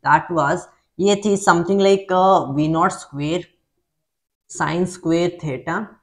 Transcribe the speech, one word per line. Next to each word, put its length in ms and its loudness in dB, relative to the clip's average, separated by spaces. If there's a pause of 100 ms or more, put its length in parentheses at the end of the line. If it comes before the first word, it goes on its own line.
That 320 2
was, 220 0 (380)
ये 260 2
थी 120 2
something 520 2
like, 240 2
uh, 420 4
V 140 0
naught 240 0
square 500 -6 (1080)
sin 360 -2
square 560 -2
theta 380 -6 (220)